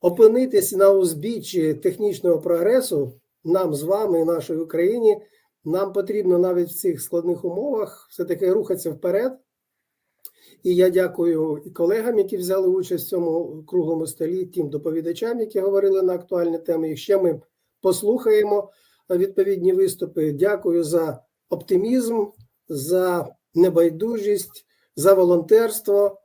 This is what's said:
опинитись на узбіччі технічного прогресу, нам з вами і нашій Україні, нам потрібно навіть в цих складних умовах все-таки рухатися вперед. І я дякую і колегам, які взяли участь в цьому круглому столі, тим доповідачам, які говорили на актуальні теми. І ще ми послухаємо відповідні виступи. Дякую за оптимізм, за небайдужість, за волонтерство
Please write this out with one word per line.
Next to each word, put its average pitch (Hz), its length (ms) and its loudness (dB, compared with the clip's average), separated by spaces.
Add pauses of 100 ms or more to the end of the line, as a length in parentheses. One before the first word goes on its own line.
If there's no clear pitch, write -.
опинитись 220 720 4
на 196 200 6
узбіччі 175 800 -2
технічного 180 640 -2
прогресу, 175 720 0 (320)
нам 170 300 0
з 143 80 -6
вами 190 380 0
і 160 40 0
нашій 165 300 -4
Україні, 185 680 0 (420)
нам 185 280 -4
потрібно 190 460 0
навіть 175 300 0
в - 120 -12
цих 175 220 -4
складних 170 420 -6
умовах 214 640 -6
все-таки 180 420 -4
рухатися 185 380 -2
вперед. 196 420 -2 (1300)
І 180 120 0
я 185 160 6
дякую 165 760 0
і 180 60 -16
колегам, 220 480 0
які 196 180 0
взяли 185 320 0
участь 180 380 -2
в - 20 -12
цьому 165 580 -4
круглому 160 400 -2
столі, 180 400 -4
тим 170 220 -4
доповідачам, 165 720 -4
які 214 200 -2
говорили 196 420 2
на 180 120 2
актуальні 175 440 -2
теми. 165 340 -2
І 147 40 -6
ще 196 220 0
ми 165 220 0 (420)
послухаємо 208 880 0 (400)
відповідні 190 640 0
виступи. 170 600 -2
Дякую 170 520 0
за 160 380 -2 (280)
оптимізм, 220 720 0 (440)
за 175 600 -2 (260)
небайдужість, 180 1120 0 (300)
за 185 180 6
волонтерство 202 1120 2